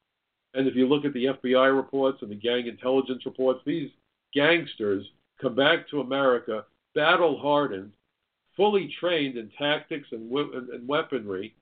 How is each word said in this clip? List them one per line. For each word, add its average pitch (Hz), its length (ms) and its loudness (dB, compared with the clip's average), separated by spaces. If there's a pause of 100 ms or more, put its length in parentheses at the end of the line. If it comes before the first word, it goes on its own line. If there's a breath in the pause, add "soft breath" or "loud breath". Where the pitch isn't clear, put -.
(540)
And 135 160 0
if 117 80 -4
you 127 100 4
look 143 160 2
at 147 80 -2
the 123 160 -2
F 135 140 -4
B 127 140 0
I 131 100 6
reports 135 560 0
and 104 100 -12
the 104 40 -10
gang 117 320 -2
intelligence 123 580 -2
reports, 131 400 0
these 151 260 -4 (420)
gangsters 139 720 0 (360)
come 127 120 -2
back 135 360 2
to 147 100 -4
America 123 640 0 (320)
battle-hardened, 147 960 2 (640)
fully 190 460 2
trained 151 360 0
in 107 200 -10
tactics 147 560 -2
and 113 160 -12
we-, 143 240 -2
and, 123 160 -10
and 123 180 -12
weaponry, 110 760 -4